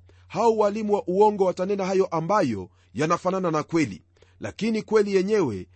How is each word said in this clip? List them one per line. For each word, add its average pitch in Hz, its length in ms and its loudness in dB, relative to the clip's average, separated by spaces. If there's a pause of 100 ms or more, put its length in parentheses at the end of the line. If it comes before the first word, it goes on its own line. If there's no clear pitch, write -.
(320)
hao 226 240 2
walimu 208 380 0
wa 196 120 0
uongo 196 380 2
watanena 185 420 -2
hayo 190 200 2
ambayo 160 640 -2 (240)
yanafanana 175 560 -2
na 151 120 0
kweli, 135 400 -4 (380)
lakini 214 420 -4
kweli 208 320 2
yenyewe 185 600 0